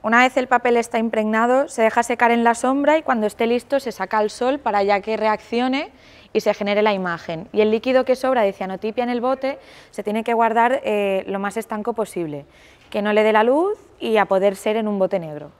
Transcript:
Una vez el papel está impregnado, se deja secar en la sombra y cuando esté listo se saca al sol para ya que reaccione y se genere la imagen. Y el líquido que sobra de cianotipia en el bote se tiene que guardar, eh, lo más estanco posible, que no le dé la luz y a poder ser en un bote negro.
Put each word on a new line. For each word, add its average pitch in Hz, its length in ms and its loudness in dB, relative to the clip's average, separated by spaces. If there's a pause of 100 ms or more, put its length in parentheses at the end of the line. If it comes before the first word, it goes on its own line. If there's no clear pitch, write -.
Una 233 220 4
vez 254 140 2
el 254 100 0
papel 240 300 2
está 233 220 0
impregnado, 226 680 0
se - 140 -2
deja 220 200 2
secar 240 280 2
en 233 140 2
la 233 100 4
sombra 285 420 2
y 320 60 0
cuando 233 240 -2
esté 220 200 -2
listo 247 340 0
se 226 120 -8
saca 208 260 -4
al 214 120 0
sol 269 300 -2
para 208 240 0
ya 202 160 2
que 220 160 -4
reaccione 240 760 -2 (420)
y 214 80 0
se 208 140 0
genere 208 280 0
la 214 120 2
imagen. 170 580 -6
Y 202 80 0
el 214 120 4
líquido 254 320 2
que 254 100 2
sobra 254 280 0
de 196 100 2
cianotipia 202 500 -6
en 240 80 -2
el 240 100 -2
bote 262 380 -4 (320)
se 202 140 -10
tiene 214 200 -2
que 233 100 0
guardar, 233 500 2
eh, 202 420 0
lo 196 140 -4
más 202 160 -6
estanco 220 380 -6
posible, 160 520 -6 (440)
que 208 120 -4
no 208 100 0
le 214 120 4
dé 214 80 4
la 214 100 4
luz 311 340 2 (220)
y 226 200 -2
a 196 80 4
poder 196 280 2
ser 214 220 -4
en 220 100 -2
un 202 140 -2
bote 190 180 0
negro. 151 420 -10